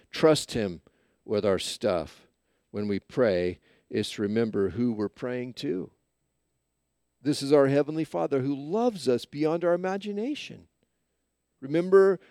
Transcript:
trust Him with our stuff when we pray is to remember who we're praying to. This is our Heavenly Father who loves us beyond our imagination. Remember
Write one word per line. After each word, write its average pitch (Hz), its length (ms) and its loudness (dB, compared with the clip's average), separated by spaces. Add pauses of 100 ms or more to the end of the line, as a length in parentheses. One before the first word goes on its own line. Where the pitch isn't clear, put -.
(120)
trust - 400 4
Him 98 300 -4 (440)
with 104 180 -2
our 98 160 2
stuff - 680 -4 (420)
when 104 180 -6
we 101 120 -2
pray 90 600 0 (300)
is 110 220 -4
to - 100 -8
remember 104 480 0
who 117 240 -2
we're 104 160 -4
praying 123 440 -8
to. 160 380 -6 (1300)
This 143 200 -2
is 139 120 2
our 139 140 6
Heavenly 147 360 0
Father 147 380 -2
who 139 120 -2
loves 170 540 -4
us 123 160 2
beyond 156 400 -2
our 175 100 2
imagination. 202 920 -6 (960)
Remember 185 580 6 (100)